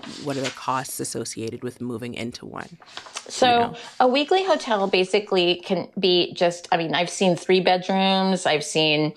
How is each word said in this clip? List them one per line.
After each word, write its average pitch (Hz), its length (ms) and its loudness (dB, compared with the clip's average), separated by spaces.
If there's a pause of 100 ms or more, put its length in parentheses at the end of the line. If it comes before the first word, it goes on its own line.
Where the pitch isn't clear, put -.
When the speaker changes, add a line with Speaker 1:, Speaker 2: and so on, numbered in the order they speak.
(220)
Speaker 1:
what 143 140 -6
are 131 60 -4
the 127 80 -4
costs - 500 -6
associated 117 600 -8
with 123 180 -10
moving 120 320 -8
into 117 320 -10
one? - 320 -14 (500)
Speaker 2:
So - 200 0
Speaker 1:
You 240 120 4
know? 233 180 0 (240)
Speaker 2:
a 254 80 6
weekly 294 360 2
hotel 240 420 0
basically 185 760 2
can 175 240 -2 (100)
be 180 360 2
just, 175 360 0
I 175 60 2
mean, 165 180 -2
I've 170 140 0
seen 180 280 2
three 190 240 2
bedrooms, 190 840 2
I've 147 200 0
seen, 151 520 2